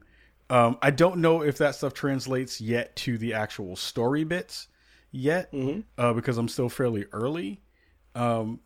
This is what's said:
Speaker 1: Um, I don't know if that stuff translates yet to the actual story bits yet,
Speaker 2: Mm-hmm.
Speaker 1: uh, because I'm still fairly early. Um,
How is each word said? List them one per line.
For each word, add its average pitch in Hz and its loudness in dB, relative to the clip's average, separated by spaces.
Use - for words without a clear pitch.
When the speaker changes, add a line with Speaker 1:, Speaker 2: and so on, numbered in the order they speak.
Speaker 1:
Um, 120 6
I 143 4
don't 170 4
know 165 4
if 147 0
that 143 2
stuff 139 -4
translates 131 -2
yet 117 -2
to 120 -2
the 113 -4
actual 107 -6
story 127 0
bits 175 -6
yet, 147 0
Speaker 2:
Mm-hmm. 143 -4
Speaker 1:
uh, 120 2
because 117 -2
I'm 117 0
still 123 -2
fairly 117 -2
early. 170 -6
Um, 117 -2